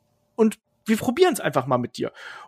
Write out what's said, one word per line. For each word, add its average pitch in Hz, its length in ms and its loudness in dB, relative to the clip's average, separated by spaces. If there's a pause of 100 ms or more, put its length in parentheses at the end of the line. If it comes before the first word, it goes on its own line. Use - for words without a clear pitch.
(360)
und 220 240 2 (260)
wir 220 120 2
probieren's 277 420 2
einfach 143 260 0
mal 127 140 2
mit 120 180 -6
dir.“ 120 160 -6 (340)